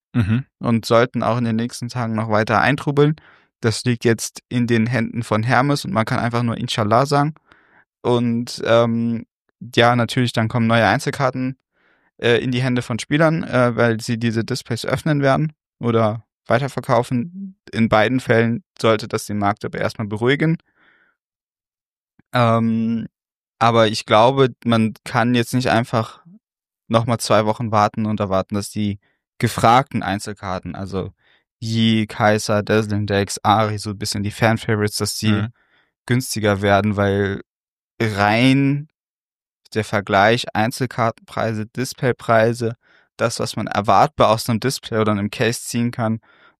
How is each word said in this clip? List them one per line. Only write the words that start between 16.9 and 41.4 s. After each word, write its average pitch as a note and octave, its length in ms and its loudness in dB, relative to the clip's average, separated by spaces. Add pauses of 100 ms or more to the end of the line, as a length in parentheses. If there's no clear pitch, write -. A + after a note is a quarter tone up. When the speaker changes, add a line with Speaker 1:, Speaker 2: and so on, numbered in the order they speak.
Speaker 2:
In A2 180 2
beiden A2 300 2
Fällen A2+ 440 2 (160)
sollte A2 280 2
das A2 180 -6
den G#2 140 -6
Markt G2+ 260 -2
aber - 140 -8
erstmal G#2+ 280 -4
beruhigen. C#3 500 0 (1800)
Ähm, A2+ 760 0 (520)
aber A2+ 280 4
ich A2 180 -4
glaube, B2+ 440 4 (160)
man A2+ 280 2 (120)
kann A#2+ 300 0
jetzt A#2 180 0
nicht B2+ 160 0
einfach A2+ 520 -2 (680)
nochmal A2+ 300 0
zwei G#2+ 260 2
Wochen G#2+ 260 -2
warten G#2+ 340 0
und G#2+ 140 -2
erwarten, F#2+ 360 -2
dass G2+ 140 -6
die G#2 300 -4 (380)
gefragten A#2+ 680 2
Einzelkarten, F#2+ 720 -8
also F#2+ 380 -8 (460)
Yi, A2+ 480 0
Kaiser, G#2+ 540 0
Dazzling G#2+ 460 -2
Dex, G2+ 360 -2
Ari, G#2+ 340 2
so G#2+ 140 -8
ein G2+ 60 -8
bisschen G#2 260 -6
die G2+ 80 -4
Fan-Favorites, A2 640 -2
dass - 200 -4
die A2 140 0
Speaker 1:
Mhm. G#2 160 0 (580)
Speaker 2:
günstiger G#2+ 560 -2
werden, G2+ 360 2
weil G2+ 440 -2 (600)
rein B2+ 880 2 (840)
der G#2+ 120 -2
Vergleich G#2 680 2
Einzelkartenpreise, A2 1120 -4